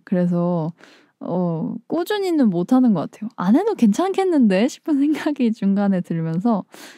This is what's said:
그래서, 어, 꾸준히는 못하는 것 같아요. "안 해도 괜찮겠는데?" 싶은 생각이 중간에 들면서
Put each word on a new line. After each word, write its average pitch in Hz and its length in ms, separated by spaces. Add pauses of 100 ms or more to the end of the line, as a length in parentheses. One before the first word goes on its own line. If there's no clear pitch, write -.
그래서, 175 680 (480)
어, 170 540 (140)
꾸준히는 349 600
못하는 220 440
것 156 160
같아요. - 260
"안 190 200
해도 403 180
괜찮겠는데?" 285 920
싶은 311 300
생각이 285 540
중간에 196 500
들면서 175 600 (340)